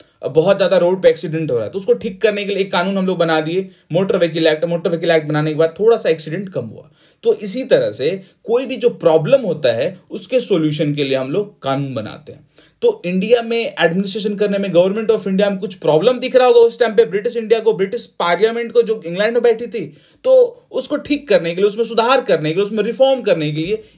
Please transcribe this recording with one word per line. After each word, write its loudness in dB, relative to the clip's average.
बहुत 2
ज़्यादा 2
रोड 2
पे 6
एक्सीडेंट -2
हो 0
रहा -2
है, -8
तो -8
उसको 0
ठीक -6
करने 0
के -4
लिए -2
एक -12
कानून 0
हम -2
लोग 0
बना 2
दिए, -4
मोटर 0
व्हीकल 0
एक्ट। 0
मोटर -2
व्हीकल -2
एक्ट 2
बनाने 0
के -4
बाद 2
थोड़ा 4
सा -2
एक्सीडेंट -4
कम -8
हुआ। -18
तो 2
इसी -6
तरह 2
से -4
कोई -2
भी -6
जो 0
प्रॉब्लम 2
होता -2
है -4
उसके -2
सॉल्यूशन 0
के -2
लिए -2
हम -4
लोग -6
कानून -4
बनाते -12
हैं। -20
तो 4
इंडिया 2
में -4
एडमिनिस्ट्रेशन -2
करने 0
में -4
Government 2
of -2
India 0
में -2
कुछ -8
प्रॉब्लम 2
दिख 0
रहा 4
होगा 8
उस 4
टाइम 0
पे 6
ब्रिटिश -4
इंडिया 0
को, 2
ब्रिटिश -4
पार्लियामेंट 0
को 4
जो -4
इंग्लैंड -2
में 0
बैठी 2
थी, -8
तो 4
उसको -4
ठीक -4
करने 2
के -4
लिए, 4
उसमें -4
सुधार 2
करने 0
के -4
लिए, 0
उसमें -2
रिफॉर्म 2
करने 0
के -4
लिए -4